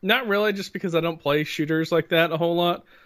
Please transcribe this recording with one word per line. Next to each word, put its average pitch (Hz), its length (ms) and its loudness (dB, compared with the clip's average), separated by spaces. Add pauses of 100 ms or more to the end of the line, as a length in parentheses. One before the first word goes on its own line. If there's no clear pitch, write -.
not 226 280 0
really, 208 260 2
just 196 180 -10
because 185 220 -4
I 165 60 2
don't 165 200 -2
play 147 240 2
shooters 160 480 -2
like 165 160 2
that 165 240 2
a 160 60 -2
whole 170 160 0
lot, 175 300 0 (220)